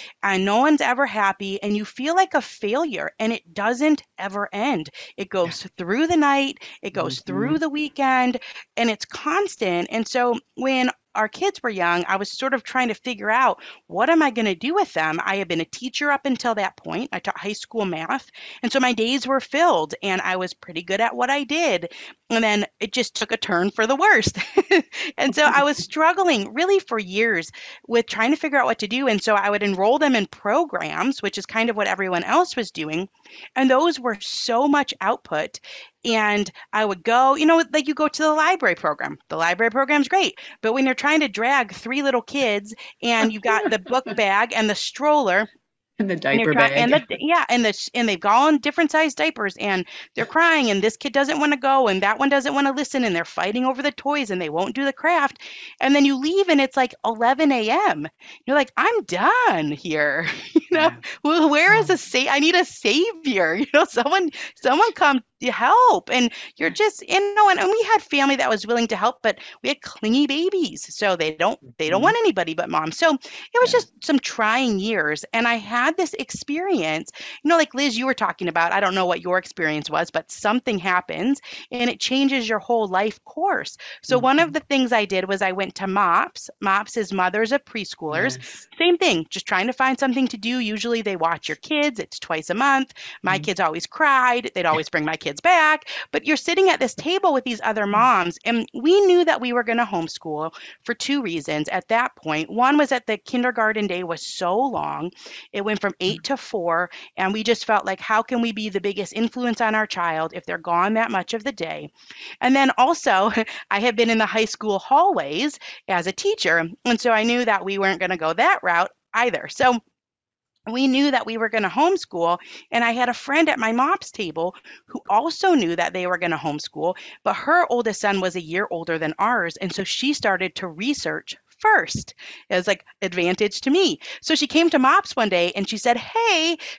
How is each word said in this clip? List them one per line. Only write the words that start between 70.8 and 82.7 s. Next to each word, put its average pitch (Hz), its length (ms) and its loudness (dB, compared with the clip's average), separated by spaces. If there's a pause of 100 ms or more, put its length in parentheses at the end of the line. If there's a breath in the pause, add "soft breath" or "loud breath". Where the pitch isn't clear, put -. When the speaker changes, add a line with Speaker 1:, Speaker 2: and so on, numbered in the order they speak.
Speaker 1:
so 190 200 0
they 156 200 -2
don't, - 240 0 (180)
they 156 120 -2
don't 180 100 4
Speaker 2:
Mm-hmm. 254 40 2
Speaker 1:
want 440 140 4
anybody 190 380 0
but 170 140 -4
mom. 160 220 -2
So - 220 2
it - 480 -2
was 494 100 4
Speaker 2:
Yeah. 480 80 4
Speaker 1:
just - 140 -6 (100)
some 285 160 2
trying 220 600 0
years. 175 440 -2 (100)
And 233 140 0
I 233 80 2
had 240 420 -2
this 349 180 -2
experience, 269 960 -4 (320 loud breath)
you 294 60 2
know, 339 80 6
like 311 180 0
Liz, 254 220 0
you 247 80 -2
were 262 80 2
talking 190 340 -2
about, 170 240 2
I 190 80 2
don't 190 160 0
know 185 100 2
what 175 160 0
your 180 160 0
experience 156 520 -4
was, 156 200 -2
but - 220 -6
something 220 480 -2
happens 180 640 -2 (300 loud breath)
and 240 180 -2
it 220 100 -6
changes 262 500 0
your 214 100 0
whole 220 280 0